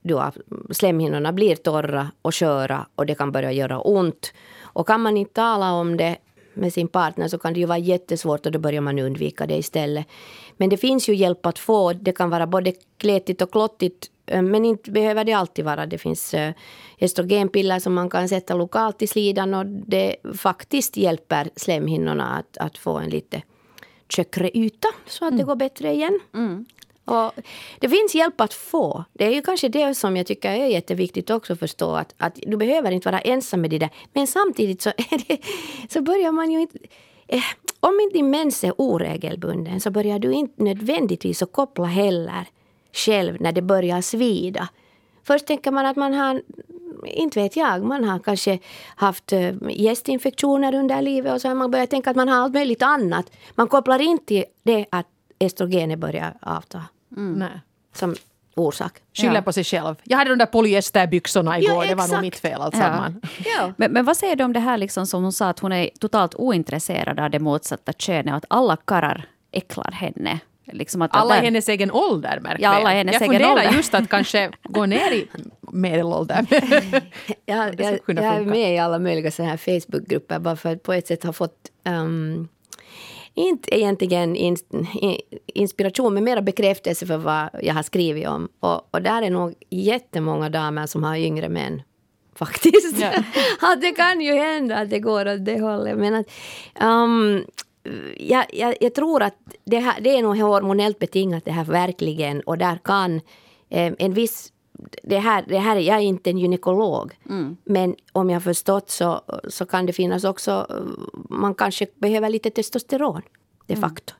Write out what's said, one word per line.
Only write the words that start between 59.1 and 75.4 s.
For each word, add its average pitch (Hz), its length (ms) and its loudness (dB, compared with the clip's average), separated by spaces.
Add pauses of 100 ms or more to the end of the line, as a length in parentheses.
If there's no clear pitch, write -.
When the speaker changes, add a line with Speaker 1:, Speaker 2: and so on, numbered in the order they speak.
Speaker 3:
Skyller 226 180 2
Speaker 2:
Ja. 196 80 2
Speaker 3:
på 190 100 -2
sig 180 120 0
själv. 160 300 -2 (100)
Jag 254 140 0
hade 277 120 4
de 254 80 4
där 233 80 6
polyesterbyxorna 190 1120 2
Speaker 1:
Ja, 208 120 6
Speaker 3:
igår. 175 120 2
Det 392 100 0
var - 0 -
nog 381 100 2
Speaker 1:
exakt. - 180 0
Speaker 3:
mitt - 140 -4
fel 147 240 -4
allt 151 140 -4
Speaker 2:
Ja. 220 60 2
Speaker 3:
samman. 175 400 0 (240)
Speaker 1:
Ja. 311 320 -2
Speaker 2:
Men, - 160 2
men 240 120 4
vad 311 120 4
säger 359 200 0
du 262 80 2
om 247 80 0
det 240 80 2
här 247 180 2
liksom 190 280 -2
som 185 160 0
hon 190 100 0
sa 196 160 0
att 170 100 -2
hon 190 140 -2
är 180 180 0 (100)
totalt 208 340 2
ointresserad 165 840 0
av 147 100 0
det 147 80 0
motsatta 151 540 -2
könet 151 400 -2
och 135 40 -2
att 151 120 -6
alla 214 280 4
karlar 156 520 -2 (240)
äcklar - 400 -8
henne? 175 460 -6 (340)
Liksom 147 300 -4
att 160 140 -2
Speaker 3:
Alla 214 180 4
i 202 40 6
Speaker 2:
där 170 60 4
Speaker 3:
hennes 226 240 2
egen 202 240 0
ålder, 240 480 0
märkte - 220 -4
Speaker 2:
Ja, 202 60 6
alla 202 120 6
i 214 120 4
Speaker 3:
jag. 196 60 4
Speaker 2:
hennes 190 140 2
Speaker 3:
Jag 226 100 6
Speaker 2:
egen 196 100 4
Speaker 3:
funderar 294 200 6
Speaker 2:
ålder. 220 240 6
Speaker 3:
just 311 180 0
att 208 140 2
kanske 202 420 2 (120)
gå 208 240 0
ner 277 260 2
i 220 160 -2 (440)